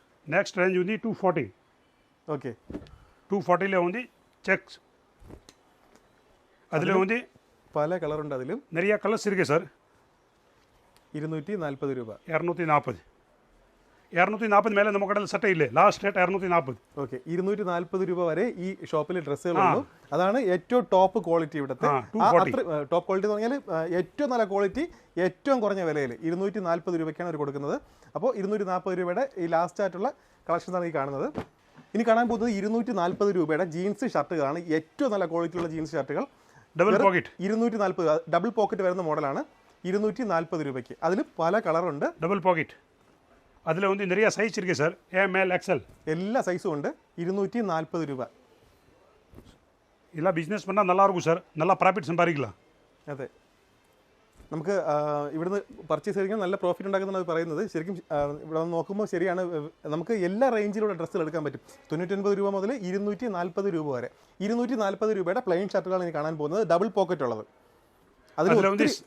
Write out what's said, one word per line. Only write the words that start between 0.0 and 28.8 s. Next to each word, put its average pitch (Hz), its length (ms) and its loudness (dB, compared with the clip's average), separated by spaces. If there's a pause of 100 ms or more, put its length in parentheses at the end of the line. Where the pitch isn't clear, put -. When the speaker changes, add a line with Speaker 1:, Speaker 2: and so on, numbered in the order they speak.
Speaker 1:
നെക്സ്റ്റ് 185 320 0
റേഞ്ച് 185 180 2
വന്ന് 196 260 0
ടു 220 80 -2
ഫോർട്ടി. 160 380 0 (760)
Speaker 2:
ഓക്കെ. 135 260 -6 (760)
Speaker 1:
ടു 202 80 0
ഫോർട്ടിയിലെ 185 380 2
വന്ന് 180 260 0 (420)
ചെക്സ്. - 340 -2 (1900)
അതിലെ 160 200 2
Speaker 2:
അതിലും 190 80 6
Speaker 1:
വന്ന് 226 200 0 (540)
Speaker 2:
പല 156 220 0
കളറുണ്ട് 151 380 -6
അതിലും. 143 280 -8 (100)
Speaker 1:
நிறைய 190 220 2
கலர்ஸ் 208 320 -2
இருக்கு 185 180 2
சார். 160 220 2 (1500)
Speaker 2:
ഇരുന്നൂറ്റി 156 420 -6
നാൽപത് 143 420 -4
രൂപ. 110 160 -8
Speaker 1:
ഇരുന്നൂറ്റി 170 520 -2
നാൽപത്. 143 500 0 (1000)
ഇരുന്നൂറ്റി 202 340 2
നാൽപത് 208 260 4
மேல 208 180 4
நம்ம 202 160 0
கடையில் 202 220 0
சட்டை 202 220 2
இல்லை. 156 180 2
லாஸ்ட் 175 360 4
ரேட் 196 180 0
இருநூத்தி 185 240 0
நாற்பது. 147 300 2 (200)
Speaker 2:
ഓക്കെ. 131 300 -6
ഇരുന്നൂറ്റി 190 360 -2
നാൽപത് 180 380 -4
രൂപ 180 240 0
വരെ 170 220 0
ഈ 185 380 -8
ഷോപ്പിൽ 160 340 -2
ഡ്രസ്സുകളുള്ളൂ. 170 640 2
Speaker 1:
ആ. - 340 -8
Speaker 2:
അതാണ് 190 240 2
ഏറ്റവും 185 520 2
ടോപ്പ് 190 340 6
ക്വാളിറ്റി 165 320 0
ഇവിടുത്തെ. 139 300 -2
Speaker 1:
ആ, 151 40 4
Speaker 2:
ആ, 135 80 2
Speaker 1:
ടു 113 180 -6
ഫോർട്ടി. 190 340 6
Speaker 2:
അത്ര, - 80 0
ഏ, 156 320 -2
ടോപ്പ് 170 160 0
ക്വാളിറ്റി 190 200 0
എന്ന് 208 160 -2
പറഞ്ഞാൽ, 240 300 -4
ആ, 160 120 -2
ഏറ്റവും 180 440 -2
നല്ല 240 140 2
ക്വാളിറ്റി 202 440 0 (300)
ഏറ്റവും 185 420 0
കുറഞ്ഞ 202 220 0
വിലയിൽ 147 400 -2
ഇരുന്നൂറ്റി 180 380 -2
നാൽപത് 170 400 -2
രൂപയ്ക്കാണ് 160 280 -6
അവർ 160 100 -4
കൊടുക്കുന്നത്. 143 440 -4 (340)
അപ്പോൾ 202 200 0
ഇരുന്നൂറ്റി 202 280 -2
നാൽപത് 185 340 -2